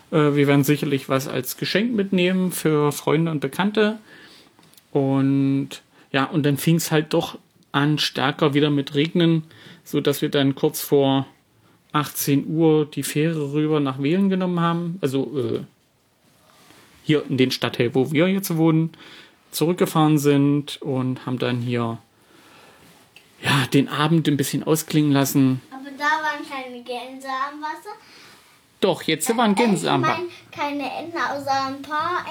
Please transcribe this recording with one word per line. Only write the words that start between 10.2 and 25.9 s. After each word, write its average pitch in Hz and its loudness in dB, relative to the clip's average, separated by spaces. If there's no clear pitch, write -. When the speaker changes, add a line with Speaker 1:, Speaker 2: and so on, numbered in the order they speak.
Speaker 1:
wir 151 -2
dann 139 2
kurz 147 -2
vor 135 2
achtzehn 143 0
Uhr 156 4
die 143 -8
Fähre 151 -2
rüber 151 0
nach 135 -2
Wehlen 180 2
genommen 185 0
haben. 170 -2
Also, 135 -2
äh, 117 -4
hier 147 2
in 123 -2
den 127 4
Stadtteil, 123 -2
wo 135 0
wir 160 2
jetzt 190 -2
wohnen, 160 2
zurückgefahren 156 2
sind 143 2
und 127 -4
haben 123 -6
dann 123 -2
hier 120 -4
ja, 131 0
den 135 4
Abend 151 2
ein 147 2
bisschen 135 -2
ausklingen 151 0
lassen. 135 2
Speaker 2:
Aber - -14